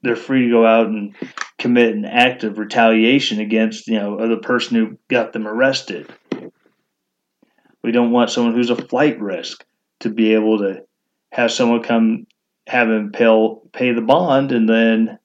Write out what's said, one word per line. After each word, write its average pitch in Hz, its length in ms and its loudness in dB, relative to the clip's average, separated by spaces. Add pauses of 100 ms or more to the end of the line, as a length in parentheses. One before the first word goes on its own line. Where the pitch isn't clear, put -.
they're 120 120 -2
free 131 300 -2
to 120 60 0
go 113 140 4
out 113 220 4
and 104 260 -6 (460)
commit 120 340 2
an 104 120 -4
act 123 400 0
of 107 140 -6
retaliation 113 800 2
against, 110 460 -2
you 110 120 0
know, 104 300 -6
the 113 80 0
person 120 400 -2
who 110 200 -2 (120)
got 98 240 -2
them 110 120 -6
arrested. 107 640 -2 (1700)
We 120 100 -4
don't 120 180 2
want 120 220 2
someone 117 240 0
who's 120 160 0
a 120 40 0
flight 127 460 -2
risk 95 420 -10 (360)
to - 100 -4
be 110 240 2
able 110 240 2
to 98 280 -4 (460)
have 117 200 0
someone 117 320 0
come 113 420 0 (400)
have 120 240 0
him 107 220 -2
pay, 117 160 2 (460)
pay 127 200 -2
the 117 80 -2
bond 139 500 2
and 113 160 2
then 113 580 2